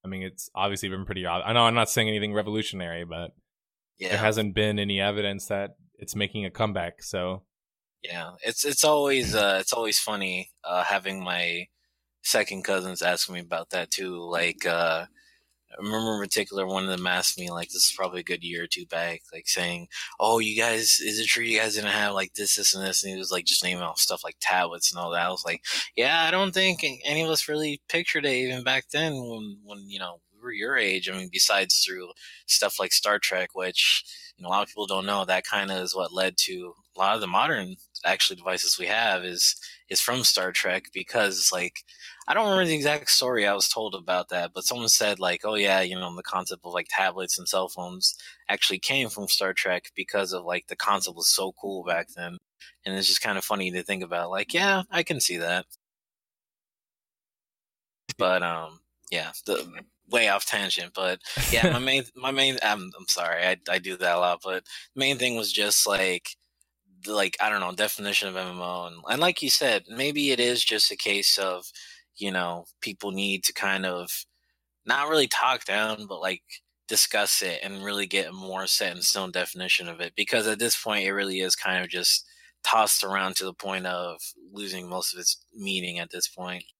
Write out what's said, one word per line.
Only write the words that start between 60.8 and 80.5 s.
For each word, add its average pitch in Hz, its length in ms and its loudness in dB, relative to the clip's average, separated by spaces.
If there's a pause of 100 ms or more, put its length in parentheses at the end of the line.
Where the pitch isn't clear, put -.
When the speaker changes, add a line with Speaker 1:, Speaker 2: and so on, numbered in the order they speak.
Speaker 2:
but 92 280 -2 (300)
yeah, 117 200 4
my 123 80 0
Speaker 1:
<laughs> - 0 -
Speaker 2:
main, 131 240 2 (120)
my 127 160 -4
main, 135 300 2
I'm, 101 360 0
I'm 92 100 -12
sorry, 85 380 0
I, 92 120 2 (120)
I 92 100 0
do 90 180 -6
that 87 180 2
a 87 40 2
lot, 87 240 2
but 90 220 -4 (300)
main 135 220 0
thing 123 200 0
was 101 140 -2
just, 104 360 2
like, 95 500 0 (640)
the, 104 100 -6
like, 98 280 2
I 107 80 2
don't 104 120 0
know, 90 120 -4
definition 101 560 0
of 92 60 -8
M 92 120 -4
M 90 140 -8
O. 90 240 -6
And, 85 120 -14 (120)
and 120 100 2
like 175 220 2
you 139 80 -2
said, 117 400 4
maybe 143 400 0
it 123 100 4
is 123 240 4
just 107 280 4
a 101 40 -6
case 101 440 2
of, 92 260 -2 (500)
you 101 140 -4
know, 87 360 -2 (160)
people 101 300 -6
need 98 340 -2
to - 80 0
kind 95 320 0
of 90 400 -4 (600)
not 139 240 0
really 151 180 4
talk 127 380 0
down, 107 400 -2
but, 98 140 -10
like, 92 240 -4 (440)
discuss - 540 2
it 90 220 -4
and 98 200 -8
really 101 220 -2
get 92 240 0
a 90 40 -10
more 95 340 -6
set 92 280 2
in 90 60 -8
stone 92 300 0
definition 90 560 -2
of - 140 -12
it. 85 140 -6
Because 107 300 2
at 107 140 0